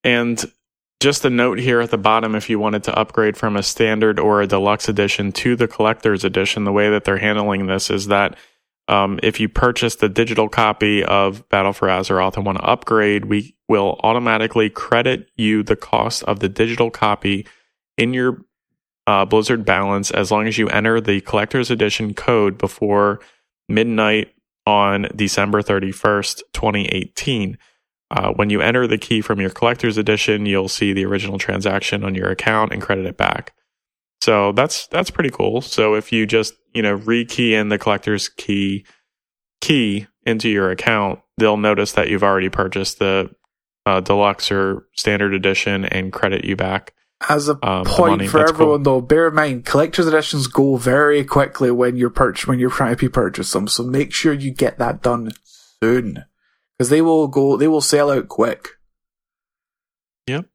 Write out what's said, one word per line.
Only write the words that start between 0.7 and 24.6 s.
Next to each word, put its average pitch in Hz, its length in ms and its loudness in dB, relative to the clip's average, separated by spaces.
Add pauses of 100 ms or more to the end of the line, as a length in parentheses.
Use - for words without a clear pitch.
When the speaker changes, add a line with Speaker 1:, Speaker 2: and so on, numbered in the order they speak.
Speaker 1:
just 143 240 0
a 135 40 4
note 120 300 0
here 123 220 0
at 117 100 -2
the 117 60 0
bottom, 110 380 2
if 107 140 -6
you 107 100 0
wanted 107 240 -2
to - 140 -4
upgrade 107 400 0
from 104 180 -2
a 101 80 -2
standard 110 560 0
or 104 220 2
a 101 60 0
deluxe 101 420 0
edition 101 440 0
to 123 220 0
the 117 120 0
collector's 107 560 0
edition, 95 400 -2
the 101 80 0
way 104 180 2
that 104 160 0
they're 98 120 0
handling 104 480 -2
this 95 240 -2
is 101 180 -2
that, 101 300 0 (500)
um, 98 340 0
if - 180 0
you 110 100 0
purchase 123 460 0
the 107 140 0
digital 110 400 0
copy 104 540 0
of 98 460 0
Battle 98 240 0
for - 140 -2
Azeroth 92 500 0
and 98 80 -4
want 95 120 -2
to - 60 -6
upgrade, 104 600 2
we 104 300 -2 (120)
will 98 360 0
automatically 113 680 0
credit 123 680 -2
you 107 280 0
the 104 120 0
cost - 480 -4
of 104 160 -4
the 98 100 -2
digital 113 400 -2
copy 101 560 -2 (520)
in 123 160 0
your, 127 300 -2 (600)
uh, 98 200 2
Blizzard 110 380 0
balance 98 480 0
as 98 200 0
long 107 160 0
as 110 100 -4
you 110 120 0
enter 113 300 2
the 104 220 0
collector's 113 500 -2
edition 107 420 -2
code 104 440 0
before 101 600 0 (480)
midnight 110 680 0 (320)